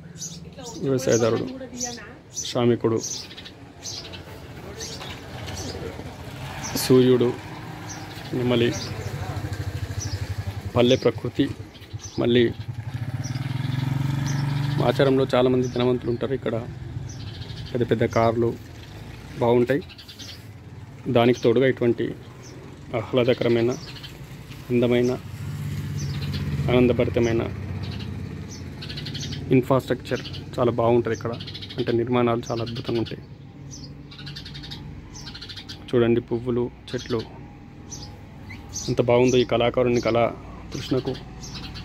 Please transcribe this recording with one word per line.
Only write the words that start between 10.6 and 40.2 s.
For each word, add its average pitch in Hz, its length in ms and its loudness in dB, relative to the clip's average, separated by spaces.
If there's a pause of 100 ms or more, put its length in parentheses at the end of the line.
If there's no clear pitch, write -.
పల్లె 123 300 8
ప్రకృతి. 127 400 2 (760)
మళ్ళీ 120 220 6 (2500)
ఆచారంలో 135 360 6 (100)
చాలామంది 127 400 6
ధనవంతులు 123 400 2
ఉంటారు. 117 240 -2
ఇక్కడ 117 180 0 (1120)
పెద్ద 120 200 2
పెద్ద 117 140 4 (120)
కార్లు 117 320 4 (920)
బాగుంటాయి. 123 400 6 (1300)
దానికి 120 280 8
తోడుగా 123 280 8
ఇటువంటి 120 320 2 (960)
ఆహ్లాదకరమైన, 120 720 4 (1000)
అందమైన, 123 400 6 (1600)
ఆనందభరితమైన 120 720 4 (2000)
infrastructure 127 680 2 (340)
చాలా 120 240 4
బాగుంటది 113 380 4
ఇక్కడ. 117 140 -6 (460)
అంటే, 123 120 -2 (100)
నిర్మాణాలు 120 480 2
చాలా 117 180 -2
అద్భుతంగా 117 360 -2
ఉంటాయి. - 200 -6 (2750)
చూడండి, 117 400 6
పువ్వులు, 120 360 0 (260)
చెట్లు 123 300 -4 (1700)
ఎంత 123 120 2 (100)
బాగుందో. 123 320 8
ఈ - 100 6
కళాకారుని 120 540 4
కళా 117 180 6 (480)